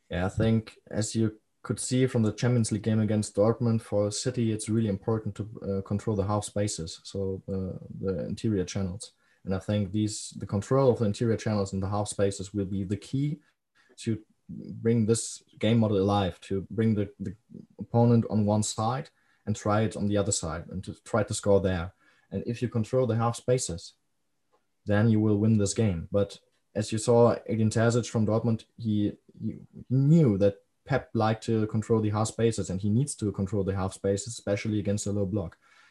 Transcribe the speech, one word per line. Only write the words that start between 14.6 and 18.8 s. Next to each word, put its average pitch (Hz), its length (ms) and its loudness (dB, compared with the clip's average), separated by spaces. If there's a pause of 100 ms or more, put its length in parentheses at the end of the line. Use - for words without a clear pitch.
bring 113 200 4
this - 380 -2 (160)
game 113 200 4
model 107 200 2
alive, 98 420 2
to 98 300 -6
bring 110 240 2
the, 101 120 -2 (120)
the 98 160 -8 (420)
opponent 117 540 4
on 104 160 2
one 107 160 2
side 123 460 -4 (380)